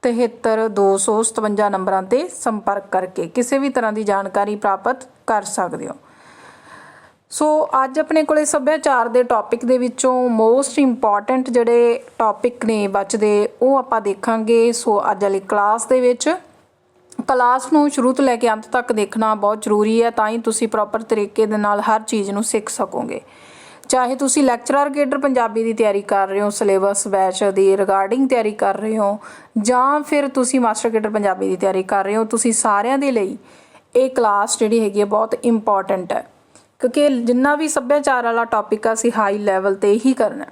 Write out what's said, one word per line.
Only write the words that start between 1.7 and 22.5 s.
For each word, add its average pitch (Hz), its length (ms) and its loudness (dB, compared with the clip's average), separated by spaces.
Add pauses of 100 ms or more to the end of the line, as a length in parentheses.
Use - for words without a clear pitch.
'ਤੇ 254 260 0
ਸੰਪਰਕ 208 580 -4
ਕਰਕੇ 185 400 -4
ਕਿਸੇ 254 320 -2
ਵੀ 277 100 -2
ਤਰ੍ਹਾਂ 233 240 -2
ਦੀ 220 120 -6
ਜਾਣਕਾਰੀ 202 520 -2
ਪ੍ਰਾਪਤ 208 400 -2 (300)
ਕਰ 214 160 0
ਸਕਦੇ 180 460 -6
ਹੋ। - 60 -12 (1400)
ਸੋ 302 380 0 (160)
ਅੱਜ 269 140 -4
ਆਪਣੇ 311 240 0
ਕੋਲੇ 302 220 2
ਸੱਭਿਆਚਾਰ 285 640 0
ਦੇ 247 140 2
ਟੌਪਿਕ 240 420 -2
ਦੇ 254 140 2
ਵਿੱਚੋਂ 254 500 0
ਮੋਸਟ 233 500 2
ਇੰਪੋਰਟੈਂਟ 254 720 0
ਜਿਹੜੇ 233 520 4 (160)
ਟੌਪਿਕ 233 480 -2
ਨੇ 214 200 0
ਬਚਦੇ 202 640 0 (140)
ਉਹ 262 140 4
ਆਪਾਂ 254 240 0
ਦੇਖਾਂਗੇ। 226 720 0
ਸੋ 226 380 0
ਅੱਜ 196 120 -2
ਵਾਲੀ 196 180 0
ਕਲਾਸ 208 460 0
ਦੇ 254 140 2
ਵਿੱਚ 247 340 0 (960)
ਕਲਾਸ 254 440 2
ਨੂੰ 294 180 4
ਸ਼ੁਰੂ 262 220 0
ਤੋਂ 277 120 0
ਲੈ 247 120 2
ਕੇ 233 140 0
ਅੰਤ 220 160 -4
ਤੱਕ 247 260 -2
ਦੇਖਣਾ 220 420 0
ਬਹੁਤ 208 280 -2
ਜ਼ਰੂਰੀ 214 400 2
ਹੈ, 233 80 2
ਤਾਂ 214 180 0
ਹੀ 226 100 -4
ਤੁਸੀਂ 226 300 -2
ਪ੍ਰੋਪਰ 214 340 -2
ਤਰੀਕੇ 214 440 0
ਦੇ 214 100 -2
ਨਾਲ 208 240 0
ਹਰ 220 200 0
ਚੀਜ਼ 208 300 -4
ਨੂੰ 202 140 -4
ਸਿੱਖ 214 240 -4